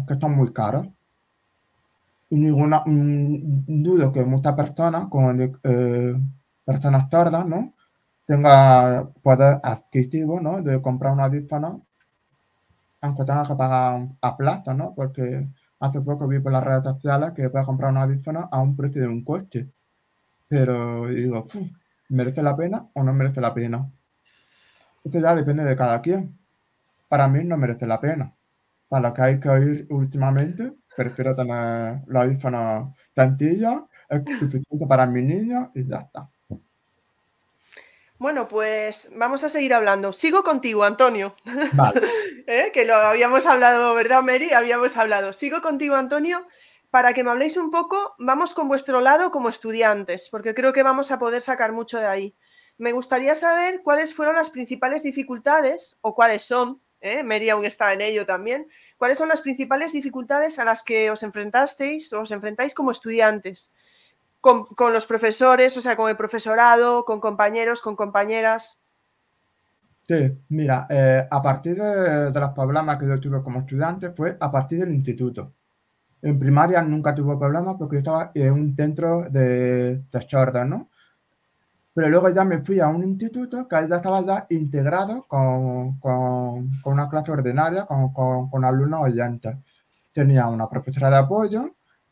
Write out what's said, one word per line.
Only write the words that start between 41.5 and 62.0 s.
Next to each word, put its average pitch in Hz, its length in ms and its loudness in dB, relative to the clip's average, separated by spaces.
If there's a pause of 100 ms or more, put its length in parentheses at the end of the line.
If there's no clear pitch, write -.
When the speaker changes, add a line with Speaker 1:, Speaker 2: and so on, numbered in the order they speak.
Speaker 1:
Vale. - 300 6
Speaker 2:
<laughs> 415 460 -4
¿Eh? 285 260 0
Que 240 120 4
lo 226 100 4
habíamos 240 520 4
hablado, 240 480 6
¿verdad, 233 260 4
Mary? 262 300 0
Habíamos 240 460 2
hablado. 202 360 0
Sigo 294 280 -6
contigo, 294 340 -2
Antonio, 302 500 -2 (460)
para 247 220 6
que 254 100 -2
me 247 80 0
habléis 302 260 0
un 330 140 -4
poco, 349 480 -4
vamos 277 340 -2
con 311 140 -4
vuestro 269 340 0
lado 311 300 4
como 247 180 -2
estudiantes, 214 800 -2
porque 220 240 -8
creo 262 200 0
que 269 100 4
vamos 269 280 0
a 262 80 -4
poder 240 220 -4
sacar 247 300 -2
mucho 226 260 -8
de 220 100 -4
ahí. 196 280 -4 (420)
Me 233 140 -4
gustaría 254 440 0
saber 349 480 0
cuáles 302 300 0
fueron 311 220 -2
las 320 140 0
principales 254 520 -6
dificultades, 277 1000 -2
o 220 120 -4
cuáles 226 300 2
son, 247 380 -2 (180)
¿eh? 240 240 -4
Mary 220 260 -2
aún 208 160 0
está 202 280 0
en 196 80 -4
ello 214 240 -2
también. 220 420 -6 (300)
¿Cuáles 254 200 0
son 320 120 -2
las 311 120 0
principales 269 520 -4
dificultades 277 640 -4
a 233 60 -2
las 226 180 0
que 220 260 0
os 214 140 -6
enfrentasteis 269 920 -4